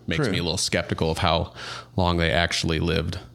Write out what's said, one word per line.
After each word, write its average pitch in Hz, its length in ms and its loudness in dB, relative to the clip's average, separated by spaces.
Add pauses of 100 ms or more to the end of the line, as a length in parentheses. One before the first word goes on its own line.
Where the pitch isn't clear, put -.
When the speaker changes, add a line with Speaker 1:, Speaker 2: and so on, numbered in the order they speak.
Speaker 1:
makes 82 160 0
Speaker 2:
true. 107 80 0
Speaker 1:
me 90 60 0
a 87 40 -2
little 85 160 -2
skeptical - 520 0
of 80 80 -2
how 82 340 2 (440)
long 87 220 4
they 82 120 2
actually 82 480 2
lived. 85 400 -2 (160)